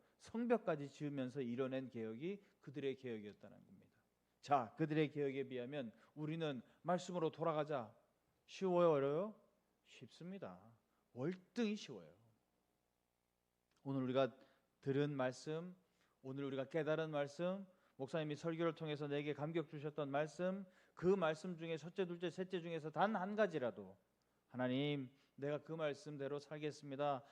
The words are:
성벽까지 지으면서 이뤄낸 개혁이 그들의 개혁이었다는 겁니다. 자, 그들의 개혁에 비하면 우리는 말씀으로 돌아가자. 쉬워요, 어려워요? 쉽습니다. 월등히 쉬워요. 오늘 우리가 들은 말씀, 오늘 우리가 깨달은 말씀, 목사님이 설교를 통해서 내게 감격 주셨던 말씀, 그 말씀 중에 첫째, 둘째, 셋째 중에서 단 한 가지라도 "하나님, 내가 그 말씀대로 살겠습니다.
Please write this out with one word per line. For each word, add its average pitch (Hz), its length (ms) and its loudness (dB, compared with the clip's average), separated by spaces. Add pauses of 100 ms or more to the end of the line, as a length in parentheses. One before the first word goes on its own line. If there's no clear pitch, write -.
(200)
성벽까지 220 680 0
지으면서 139 520 -4
이뤄낸 131 480 -2
개혁이 120 520 -6 (200)
그들의 135 360 -4
개혁이었다는 104 600 -8
겁니다. - 300 -20 (540)
자, 131 360 4
그들의 151 340 4
개혁에 139 360 0
비하면 123 440 -4 (240)
우리는 151 460 -2 (200)
말씀으로 175 480 2
돌아가자. 147 640 0 (520)
쉬워요, 175 460 6
어려워요? 151 440 4 (500)
쉽습니다. 143 720 -12 (540)
월등히 190 640 -2
쉬워요. 98 340 -10 (1700)
오늘 135 200 -2
우리가 127 280 4 (500)
들은 143 300 2
말씀, 156 640 -4 (460)
오늘 135 240 -6
우리가 135 200 -2
깨달은 156 440 0
말씀, 170 560 -2 (300)
목사님이 151 400 -2
설교를 165 400 0
통해서 151 320 -4
내게 147 260 0
감격 151 360 -2
주셨던 147 400 -4
말씀, 175 560 0 (280)
그 - 140 0
말씀 180 500 4
중에 165 200 -2
첫째, 170 280 -2
둘째, 170 240 -2
셋째 180 320 -4
중에서 160 300 -4
단 196 240 4
한 196 200 0
가지라도 123 600 0 (520)
"하나님, 131 600 0 (260)
내가 143 240 -2
그 147 140 -12
말씀대로 147 640 -4
살겠습니다. 143 920 -2